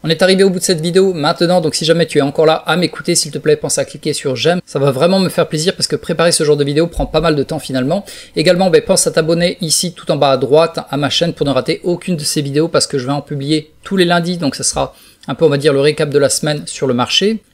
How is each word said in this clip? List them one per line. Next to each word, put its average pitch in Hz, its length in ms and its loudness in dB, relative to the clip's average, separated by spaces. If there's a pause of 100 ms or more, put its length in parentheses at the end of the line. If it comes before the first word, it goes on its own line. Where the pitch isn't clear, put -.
On 151 60 -4
est 165 140 2
arrivé 190 200 4
au 196 60 4
bout 180 80 -2
de 175 60 -4
cette 165 180 -2
vidéo 180 320 2
maintenant, 170 480 0
donc 156 140 -2
si - 100 -4
jamais 165 220 2
tu - 100 -2
es 139 40 4
encore 147 260 2
là 156 80 4
à 160 200 -2
m'écouter, - 380 -2
s'il 151 180 -2
te 151 60 -8
plaît, 151 180 2
pense 147 220 -4
à 139 80 -2
cliquer 147 280 -6
sur 131 220 -4
j'aime. 160 300 0
Ça - 140 -6
va 143 100 4
vraiment 175 300 2
me 180 100 2
faire - 180 0
plaisir 165 280 -2
parce 170 100 -4
que 151 100 -4
préparer 165 360 0
ce 156 120 0
genre 147 140 4
de 143 60 0
vidéo 147 240 0
prend 147 180 -4
pas 156 160 -2
mal 165 140 2
de 139 80 0
temps 160 160 -6
finalement. 139 440 -2 (320)
Également, 175 360 2
ben, 156 100 6
pense - 240 0
à 160 60 0
t'abonner 170 500 0
ici 170 320 -2
tout - 160 -12
en 160 60 2
bas 139 160 2
à 135 60 2
droite 156 420 2 (100)
à - 80 -4
ma 143 140 0
chaîne 170 220 0
pour 151 120 -2
ne 139 60 0
rater 131 320 -2
aucune 175 320 -2
de 151 80 -8
ces - 180 -2
vidéos 143 260 0
parce 151 200 0
que 143 100 -4
je 123 80 -4
vais 135 60 -4
en 143 100 -2
publier 151 520 -4 (100)
tous 196 120 -4
les 180 100 4
lundis, 175 320 0
donc 151 180 -4
ça - 80 -8
sera - 320 -4 (320)
un 139 80 -6
peu, 165 100 2
on 151 40 6
va 143 100 2
dire, 147 120 2
le 139 100 2
récap 151 280 2
de 143 80 0
la 139 120 4
semaine 151 360 -4
sur - 220 -4
le 123 80 0
marché. 196 480 -2 (100)